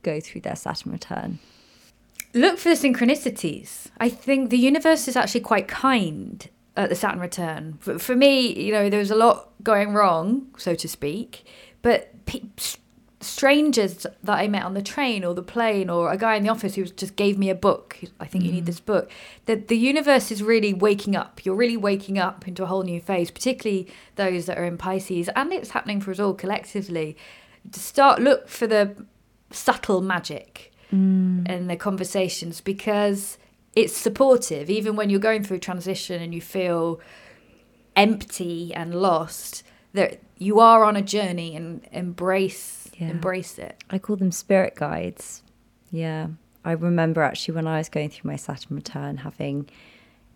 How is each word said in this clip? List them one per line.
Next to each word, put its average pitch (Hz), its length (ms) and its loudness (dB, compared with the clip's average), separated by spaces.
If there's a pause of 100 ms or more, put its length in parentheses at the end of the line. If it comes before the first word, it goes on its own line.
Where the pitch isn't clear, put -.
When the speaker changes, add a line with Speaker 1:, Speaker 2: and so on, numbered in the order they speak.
Speaker 1:
go 156 180 -4
through - 220 -14
their - 140 -8
Saturn - 380 -8
return? - 440 -10 (960)
Speaker 2:
Look 339 240 4
for 339 120 0
the 330 60 6
synchronicities. 247 1120 -2 (120)
I 240 100 2
think 269 400 0
the 254 80 4
universe 302 500 4
is 254 80 -4
actually 240 260 2
quite 202 260 0
kind 196 840 -2 (280)
at 202 120 0
the - 60 0
Saturn 196 240 -2
return. 160 600 -8
For, 170 200 -6
for 254 160 -2
me, 262 460 6
you 202 100 -2
know, 202 180 2
there 208 100 2
was 202 120 0
a 220 40 2
lot 226 340 4 (140)
going 208 300 2
wrong, 202 540 2 (100)
so 175 180 -2
to 165 120 -8
speak, - 580 -8 (360)
but - 440 0
pe-, - 160 -8 (160)
s-, - 200 -8 (420)
strangers 262 840 2 (180)
that 208 160 0
I 208 80 0
met 202 160 -2
on 190 100 -6
the 202 80 -4
train 220 420 -2
or 175 120 -2
the 175 80 -6
plane 208 460 0
or 170 220 0
a 190 60 -2
guy 220 180 2
in 202 80 0
the 208 60 2
office 214 260 -2
who 190 60 -4
was, 175 100 -6
just - 240 -10
gave 202 220 2
me 196 120 2
a 185 60 0
book, - 440 0 (200)
"I 156 60 -12
think 180 200 -2
you 170 60 0
need 175 120 -2
Speaker 1:
Mm. 170 40 -4
Speaker 2:
this 170 120 -6
book." - 320 -2 (340)
The, 226 100 0
the 214 220 0
universe 277 540 2
is 202 100 -6
really 214 320 2
waking 202 420 2
up. - 300 -6
You're 190 100 0
really 233 220 2
waking 196 400 -2
up 190 300 -4
into 185 160 -8
a - 20 -2
whole 185 180 -2
new 175 180 -6
phase, 175 280 -2
particularly 214 580 -4 (280)
those 180 320 -2
that 180 100 -4
are 175 80 -4
in 175 120 -6
Pisces, 185 580 -4
and 277 180 -2
it's - 180 -8
happening 202 300 -4
for 196 100 -8
us 185 80 -8
all 202 140 0
collectively. 185 840 -6 (560)
To - 80 -14
start, - 420 4
look 262 260 4
for - 180 -4
the 208 300 2 (560)
subtle - 500 0
magic - 680 -8 (200)
Speaker 1:
Mm. 185 580 2
Speaker 2:
in 180 180 -6
the 175 100 -2
conversations, 185 840 -4
because 202 800 -2 (380)
it's 202 200 2
supportive, 214 760 2
even 208 280 0
when 214 120 0
you're 196 120 4
going 220 220 2
through 190 160 -6
transition 180 600 -6
and 170 120 -10
you 170 80 -8
feel 170 580 -2 (960)
empty 180 800 0
and 170 220 -6
lost, 170 680 -2 (300)
that 190 260 0 (180)
you 208 220 4
are 226 240 10
on 208 120 4
a 202 60 0
journey, 180 540 -4
and 165 260 -10 (100)
embrace, 180 1080 -4
Speaker 1:
Yeah. 165 120 -6
Speaker 2:
embrace 180 500 -6
it. - 300 -16
Speaker 1:
I 190 100 -4
call 214 160 -4
them 185 160 2
spirit - 440 2
guides. - 680 -8 (480)
Yeah. 160 360 -6 (380)
I 165 80 -2
remember 165 480 0
actually 156 340 -2
when 160 120 -2
I 160 100 -2
was 156 120 -4
going 151 200 -4
through - 200 -10
my 147 80 -6
Saturn - 380 -10
return 143 420 -10
having, 143 520 -8 (680)